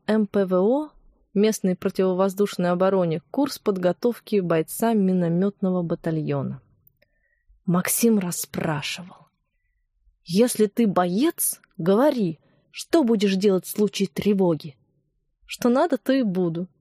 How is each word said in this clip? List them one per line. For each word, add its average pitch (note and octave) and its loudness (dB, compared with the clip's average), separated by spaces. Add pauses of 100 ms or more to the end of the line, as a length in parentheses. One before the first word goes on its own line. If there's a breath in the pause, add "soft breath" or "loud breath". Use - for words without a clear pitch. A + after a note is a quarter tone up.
М G#3+ 2
П G3+ 0
В F#3 0
О, B3 2 (420)
местной G3 0
противовоздушной F#3+ 0
обороне, F3+ 0
курс C#4 -2
подготовки G3 -2
бойца E3+ -2
минометного F#3 0
батальона. D3 -4 (1040)
Максим G3+ 2
расспрашивал: F3 -6 (960)
«Если G#3+ 2
ты A#3 0
боец, F#3 -2 (180)
говори, G3+ 2 (320)
что - 0
будешь G#3 2
делать F#3+ 2
в - -14
случае G3+ -2
тревоги?» F3 -2 (720)
«Что - -2
надо, C#4 2
то - -2
и C4+ 2
буду. F3+ -2 (120)